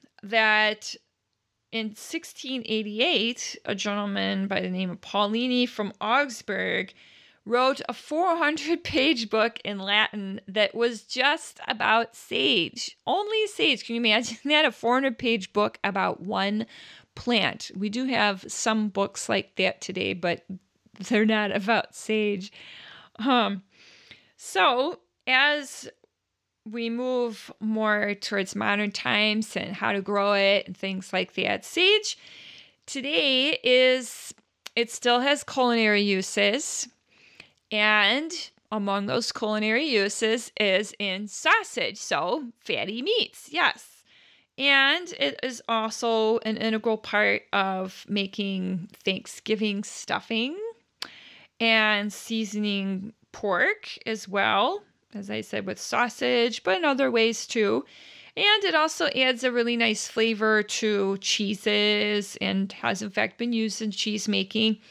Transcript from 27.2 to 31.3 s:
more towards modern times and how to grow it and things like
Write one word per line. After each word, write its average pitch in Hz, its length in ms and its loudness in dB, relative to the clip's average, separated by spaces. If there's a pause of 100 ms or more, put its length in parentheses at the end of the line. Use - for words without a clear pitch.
more 214 560 0
towards 196 400 -4
modern 208 380 0
times 214 640 0
and - 180 -4
how 214 160 -2
to 202 100 0
grow 202 340 2
it 196 340 4
and 185 80 -14
things 190 360 -6
like 185 220 -2